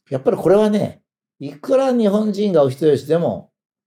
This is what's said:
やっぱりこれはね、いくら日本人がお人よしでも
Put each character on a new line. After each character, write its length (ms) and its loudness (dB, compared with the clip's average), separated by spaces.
や 80 -4
っ 40 -16
ぱ 80 -2
り 60 0
こ 120 -2
れ 80 6
は 140 2
ね、 320 -4
い 120 -12
く 240 -2
ら 160 2
日 160 2
本 240 0
人 200 -2
が 100 4
お 80 2
人 160 -2
よ 100 4
し 100 -6
で 120 0
も 320 -6